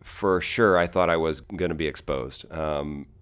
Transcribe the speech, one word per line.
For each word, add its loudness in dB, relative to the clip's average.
for 0
sure, 4
I 4
thought 2
I 4
was -2
gonna -4
be -2
exposed, -6
um, -4